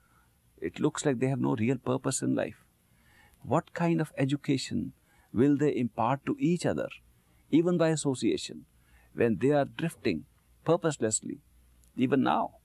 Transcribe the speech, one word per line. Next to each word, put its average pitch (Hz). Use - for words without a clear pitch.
It -
looks 147
like 131
they 131
have 135
no 135
real 120
purpose 131
in 131
life. -
What 147
kind 170
of 156
education 135
will 143
they 147
impart 120
to 131
each 165
other, 78
even 170
by 165
association, 131
when 113
they 123
are 143
drifting 120
purposelessly, 151
even 127
now? 147